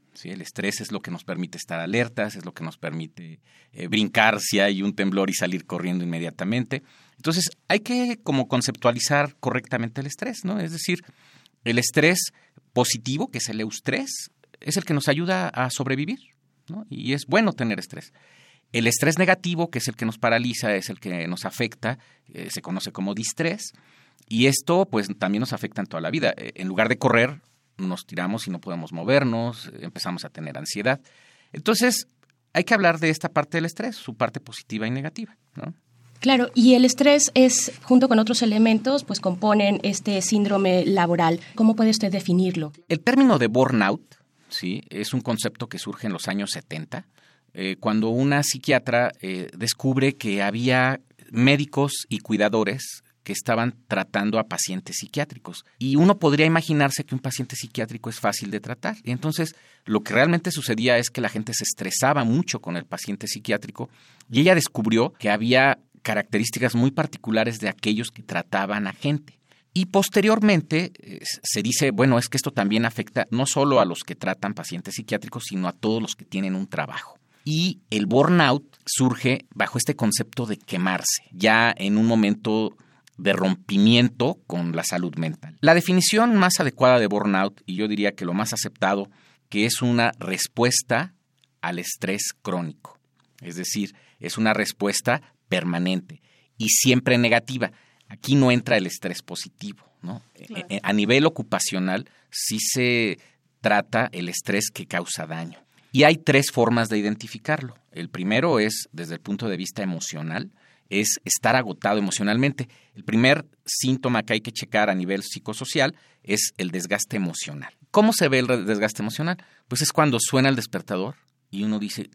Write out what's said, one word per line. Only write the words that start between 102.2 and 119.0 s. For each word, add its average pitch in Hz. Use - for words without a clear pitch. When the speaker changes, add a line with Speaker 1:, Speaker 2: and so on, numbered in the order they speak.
Speaker 1:
sí -
se 120
trata 110
el 87
estrés 101
que 90
causa 87
daño. 82
Y 135
hay 160
tres 139
formas 117
de 107
identificarlo. 110
El -
primero 113
es, 107
desde 82
el -
punto 101
de 92
vista 92
emocional, 82
es 104
estar 113
agotado 107
emocionalmente. 113
El 101
primer 131
síntoma 127
que 117
hay 110
que 110
checar 107
a 95
nivel 95
psicosocial 131
es 104
el 92
desgaste 92
emocional. 85
¿Cómo 214
se 180
ve 131
el 127
re-, 120
desgaste 107